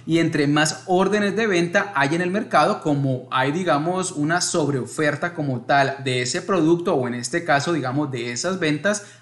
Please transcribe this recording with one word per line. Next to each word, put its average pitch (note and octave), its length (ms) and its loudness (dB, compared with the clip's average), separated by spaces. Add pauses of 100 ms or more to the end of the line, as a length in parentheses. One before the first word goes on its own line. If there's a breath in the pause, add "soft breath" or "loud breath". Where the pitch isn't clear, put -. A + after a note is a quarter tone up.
Y D#3+ 140 2
entre D#3 280 2
más D3+ 380 2
órdenes F#3+ 520 2
de A3+ 100 2
venta F3+ 480 0
hay C#3 200 0
en E3+ 60 0
el F3+ 100 -2
mercado, G3 520 0
como C#3 480 0
hay, C3 200 0
digamos, F3 600 -2
una D#3+ 300 0
sobreoferta D3 880 -2
como C#3 300 -4
tal C#3 420 2
de B2+ 160 0
ese D3 220 -2
producto, F3 520 2
o B2 140 0
en A#2+ 60 -4
este B2 300 -4
caso, D3 280 2
digamos, C#3 380 -2
de A#2+ 220 -4
esas F3 260 -4
ventas, E3 480 0 (160 loud breath)